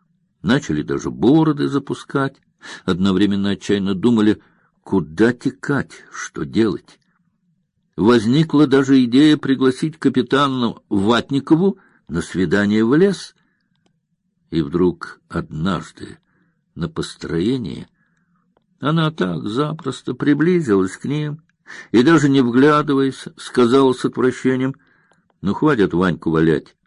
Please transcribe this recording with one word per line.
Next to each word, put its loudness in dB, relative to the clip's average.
Начали -2
даже -6
бороды 2
запускать, -6
одновременно 0
отчаянно -2
думали, 2
куда 0
текать, -6
что -12
делать. -2
Возникла 2
даже 4
идея 4
пригласить -2
капитана 0
Ватникову 0
на -6
свидание 0
в 2
лес. 0
И 0
вдруг -4
однажды -8
на -6
построении -6
она 0
так -6
запросто -6
приблизилась 0
к -14
ним -6
и, 4
даже 4
не 4
вглядываясь, 2
сказала 2
с -4
отвращением: -2
"Ну, -2
хватит 2
Ваньку 0
валять, 0